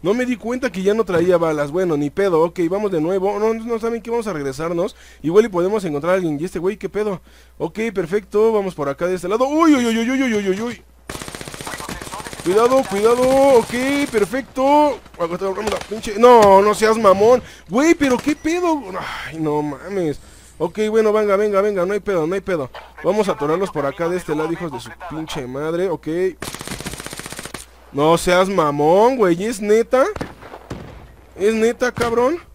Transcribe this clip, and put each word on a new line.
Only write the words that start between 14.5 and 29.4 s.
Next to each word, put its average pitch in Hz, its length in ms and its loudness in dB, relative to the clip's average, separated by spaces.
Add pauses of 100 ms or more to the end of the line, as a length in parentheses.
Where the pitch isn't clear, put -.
Aguanta, 190 580 -4 (100)
pinche. 214 300 -8
No, 220 460 8
no 208 100 4
seas 220 240 2
mamón. 220 460 4 (260)
Güey, 285 240 4
pero 269 240 2
qué 302 180 -2
pedo. 320 460 -2 (460)
Ay, 147 100 -12
no 151 240 -2
mames. 151 580 -4 (380)
Ok, 170 220 -4 (100)
bueno, 214 240 2
venga, 208 220 2
venga, 202 260 2
venga, 202 240 0
no 196 80 -2
hay 208 60 -2
pedo, 180 260 -2
no 170 80 -2
hay 196 80 -4
pedo. 160 300 -4 (320)
Vamos 196 260 2
a 175 40 0
atorarlos 156 360 -2
por 143 160 -4
acá 165 240 -4
de 180 80 -2
este 160 180 -4
lado, 160 160 -2
hijos 170 200 -6
de 120 80 -10
su 117 100 -14 (200)
pinche 151 360 -8
madre, 160 440 -4
ok. 151 180 -6 (1800)
No 156 260 2
seas 185 320 2
mamón, 175 680 2
güey, 180 260 2